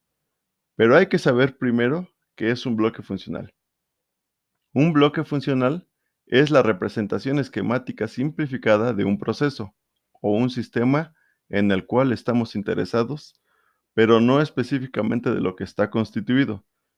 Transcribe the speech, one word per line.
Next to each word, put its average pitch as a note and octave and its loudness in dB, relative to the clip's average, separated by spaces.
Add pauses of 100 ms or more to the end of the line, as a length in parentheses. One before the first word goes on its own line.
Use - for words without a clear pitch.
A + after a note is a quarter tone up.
(760)
Pero A2+ 6
hay F#3 6
que F#3+ 0
saber C3 2
primero B2+ -2 (240)
qué G#2+ -2
es A#2+ -4
un B2 -2
bloque A2 -2
funcional. - -10 (1200)
Un D#3 2
bloque D3 2
funcional C#3 -2 (380)
es D3 2
la C#3+ 6
representación G#2 -2
esquemática A#2 -4
simplificada B2 -2
de G2+ -2
un G2+ 0
proceso A#2 -4 (460)
o G#2 0
un B2 0
sistema B2+ -2 (360)
en G2+ 0
el F#2+ 0
cual B2+ 0
estamos A#2 -4
interesados, G#2+ -4 (600)
pero A2+ 6
no B2+ 4
específicamente B2 -2
de G2+ -2
lo G2 -4
que G2 -8
está G#2 -2
constituido, A2+ -2 (340)